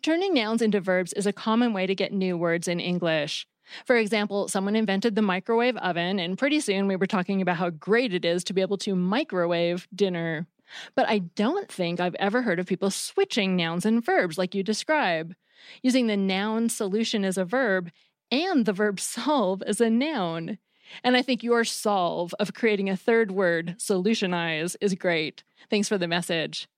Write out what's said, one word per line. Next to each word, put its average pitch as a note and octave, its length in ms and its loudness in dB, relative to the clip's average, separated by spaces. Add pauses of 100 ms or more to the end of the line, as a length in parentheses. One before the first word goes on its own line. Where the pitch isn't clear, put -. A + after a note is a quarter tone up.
Turning F4 320 0
nouns A3+ 280 2
into G#3 180 2
verbs F3+ 320 0
is G3+ 160 -2
a G3 60 0
common A3+ 400 0
way F#3+ 120 -2
to F#3+ 80 0
get F#3+ 200 -2
new F#3 240 0
words E3+ 320 0
in F3 100 -2
English. D#3+ 680 -2 (380)
For B3 140 4
example, G#3 500 0
someone G3+ 300 0
invented G3 380 2
the A3 60 2
microwave A3+ 540 2
oven, F3+ 440 -2
and F3 180 -2
pretty D4 240 0
soon G3 260 0
we F#3+ 80 0
were F#3 100 0
talking F#3+ 360 0
about F3+ 160 0
how F3+ 120 -2
great G3+ 440 0
it E3+ 100 -2
is F3 220 0
to G3 80 -6
be F#3 80 2
able F#3+ 160 0
to F#3+ 180 -4
microwave F3+ 960 0
dinner. E3+ 540 -2 (480)
But C4 140 2
I G#3+ 100 2
don't G#3+ 500 -2
think E3+ 300 -4
I've F3+ 160 -2
ever G3+ 280 0
heard F3+ 160 0
of F#3 60 -4
people G3 260 -2
switching G3 680 0
nouns E3+ 280 -2
and A3+ 200 2
verbs G#3 320 2
like F#3 180 -2
you G3 80 -2
describe, F#3 720 0 (480)
using B3+ 240 4
the G#3+ 80 2
noun G3+ 540 0
solution G#3+ 560 -2
as F#3+ 120 0
a F#3+ 60 0
verb F#3 480 0 (400)
and D4 340 2
the G#3 60 0
verb G3+ 300 0
solve A#3 640 0
as - 180 -2
a A#3 80 4
noun. G#3+ 720 -2 (440)
And B3 140 4
I B3 40 4
think B3+ 220 -2
your A#3 220 2
solve F3 720 0
of - 140 -2
creating G3+ 360 2
a F#3 60 0
third A3+ 360 2
word, E3+ 480 0
solutionize, F3+ 1000 0
is G3+ 160 2
great. E3 480 -2 (260)
Thanks G#3 200 2
for G#3 80 0
the F3 100 0
message. E3+ 720 -4